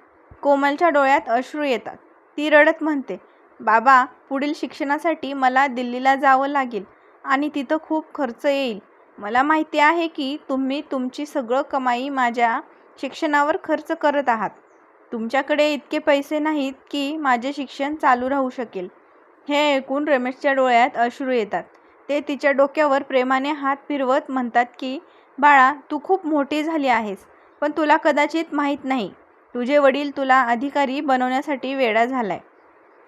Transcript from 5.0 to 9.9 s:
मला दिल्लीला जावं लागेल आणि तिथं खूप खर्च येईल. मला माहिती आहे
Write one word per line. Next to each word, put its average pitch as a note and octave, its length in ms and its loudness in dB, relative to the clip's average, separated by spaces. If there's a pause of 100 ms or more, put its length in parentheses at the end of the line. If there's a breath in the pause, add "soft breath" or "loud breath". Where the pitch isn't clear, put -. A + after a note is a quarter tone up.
मला C4 340 2
दिल्लीला B3+ 480 -2
जावं C4+ 340 2
लागेल B3 360 -4 (400 soft breath)
आणि C#4+ 300 0
तिथं C#4+ 280 -2
खूप D#4 220 -4 (100)
खर्च C4 320 -6
येईल. C4+ 320 -2 (400)
मला G#3+ 240 0
माहिती D#4 360 0
आहे E4 300 4